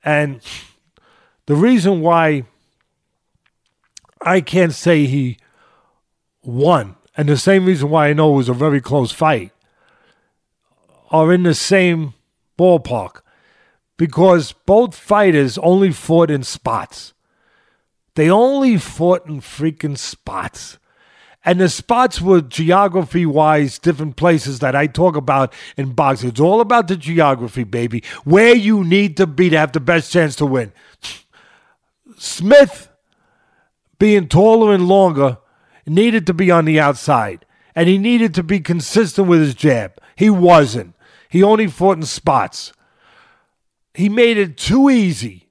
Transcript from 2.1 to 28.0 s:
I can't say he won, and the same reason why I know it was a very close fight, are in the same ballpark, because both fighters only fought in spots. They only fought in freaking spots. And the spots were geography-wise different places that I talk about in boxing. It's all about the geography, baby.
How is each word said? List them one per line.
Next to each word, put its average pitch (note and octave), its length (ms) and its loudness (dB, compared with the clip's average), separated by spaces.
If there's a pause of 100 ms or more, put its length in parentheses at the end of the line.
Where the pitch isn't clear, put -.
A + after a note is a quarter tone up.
I F3+ 220 0
can't E3+ 320 -2
say D#3+ 320 0
he B2+ 320 -4 (1040)
won, B2+ 540 -2 (200)
and D3 100 -2
the C#3+ 120 0
same F#3+ 260 2
reason D3+ 240 0
why D3+ 200 2
I D3 40 0
know D3+ 220 2
it - 20 2
was B2+ 140 0
a - 20 -2
very C#3 300 -2
close B2+ 300 -2
fight, B2+ 380 -4 (1600)
are D#3+ 220 2
in F3+ 120 2
the E3 100 2
same E3+ 580 -2 (460)
ballpark, C3+ 640 0 (760)
because E3+ 560 0 (140)
both G#3+ 280 2
fighters E3 640 0
only F#3 340 2
fought D#3+ 400 0
in C#3+ 120 -4
spots. - 720 -10 (1000)
They D#3+ 160 0
only B3+ 460 2
fought F3 500 -2
in D3+ 140 -12
freaking D3+ 560 -8
spots. - 800 -14 (680)
And F3+ 140 0
the F3+ 100 2
spots - 500 -2
were F3 220 2
geography-wise D#3+ 1400 0
different D#3 380 -4
places D3+ 420 -2
that C3 180 -4
I D3 100 0
talk D#3 300 0
about C3+ 380 -2 (240)
in C3+ 160 -8
boxing. C3 340 -2
It's A#2 120 -6
all F#3+ 200 2
about A#3 280 0
the F#3+ 80 -4
geography, C3+ 680 -2
baby. A#2 400 -6 (200)